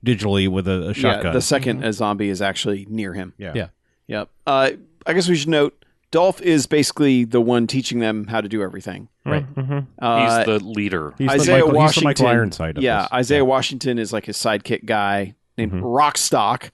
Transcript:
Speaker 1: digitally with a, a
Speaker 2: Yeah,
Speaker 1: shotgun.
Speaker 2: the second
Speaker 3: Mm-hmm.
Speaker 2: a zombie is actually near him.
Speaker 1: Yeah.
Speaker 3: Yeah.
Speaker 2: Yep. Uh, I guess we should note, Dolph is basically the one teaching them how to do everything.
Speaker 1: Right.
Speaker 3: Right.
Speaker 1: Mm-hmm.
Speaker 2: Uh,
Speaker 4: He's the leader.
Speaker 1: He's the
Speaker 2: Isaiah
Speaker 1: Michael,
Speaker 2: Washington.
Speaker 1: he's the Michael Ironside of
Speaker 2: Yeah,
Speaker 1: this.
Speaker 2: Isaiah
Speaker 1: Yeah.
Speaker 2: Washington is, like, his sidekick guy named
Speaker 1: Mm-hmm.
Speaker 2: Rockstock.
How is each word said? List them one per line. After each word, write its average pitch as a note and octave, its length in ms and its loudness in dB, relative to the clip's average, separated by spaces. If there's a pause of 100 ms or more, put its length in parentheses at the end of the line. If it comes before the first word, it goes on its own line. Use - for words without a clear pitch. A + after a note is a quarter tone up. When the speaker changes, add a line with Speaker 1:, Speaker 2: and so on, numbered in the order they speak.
Speaker 1:
digitally G2+ 420 2
with F#2 200 0
a, F#2+ 40 0 (120)
a D#2+ 40 -6
Speaker 2:
Yeah, G#2 60 -4
Speaker 1:
shotgun. F#2 400 0
Speaker 2:
the B2+ 80 2
second B2+ 360 -2
Speaker 3:
Mm-hmm. A#2+ 100 -4
Speaker 2:
a G#2+ 60 -2
zombie G#2 360 -2
is F#2+ 120 -4
actually G2 480 -4
near G#2+ 240 -6
him. F#2 240 -10
Speaker 1:
Yeah. F#2+ 180 -12
Speaker 3:
Yeah. G#2+ 120 -6 (400)
Speaker 2:
Yep. G#2+ 220 -8 (180)
Uh, C3+ 240 2 (340)
I D#3+ 80 -2
guess F3 140 2
we F3 80 4
should D3 140 -2
note, D3 340 0 (280)
Dolph F3+ 300 2
is D#3+ 260 4
basically C#3 560 2
the A#2 180 2
one A#2 260 2
teaching A#2+ 320 -4
them G#2+ 280 -2
how A2+ 140 -2
to G2+ 80 -10
do G#2 120 -4
everything. F#2+ 460 -10 (180)
Speaker 1:
Right. D3 200 -2 (100)
Speaker 3:
Right. - 0 -
Speaker 1:
Mm-hmm. C#3 240 -4 (240)
Speaker 2:
Uh, A#2 340 2
Speaker 4:
He's A2+ 80 2
the G#2+ 200 2
leader. F#2+ 520 -4
Speaker 1:
He's - 100 -2
the C#3 60 2
Speaker 2:
Isaiah C#3+ 220 4 (100)
Speaker 1:
Michael, D3+ 120 4
Speaker 2:
Washington. D3+ 320 4
Speaker 1:
he's C#3 80 0
the C3 60 2
Michael B2 40 6
Ironside G2+ 500 0
of C3+ 60 -2
Speaker 2:
Yeah, A2 200 2
Speaker 1:
this. - 100 -6
Speaker 2:
Isaiah B2+ 260 2
Speaker 1:
Yeah. - 40 4
Speaker 2:
Washington B2+ 560 0
is, A2 140 -4
like, G#2 120 -4
his G#2 120 -10
sidekick G#2+ 480 -2
guy G2+ 500 -2 (220)
named A2 160 -2
Speaker 1:
Mm-hmm. F#2 120 -4
Speaker 2:
Rockstock. B2+ 880 0